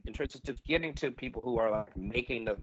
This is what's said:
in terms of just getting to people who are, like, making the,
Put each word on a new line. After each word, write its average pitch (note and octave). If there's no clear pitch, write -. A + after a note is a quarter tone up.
in A2
terms C#3
of B2+
just C3+
getting D#3+
to C#3+
people A#2+
who A#2+
are, A2+
like, G#2+
making A2+
the, G#2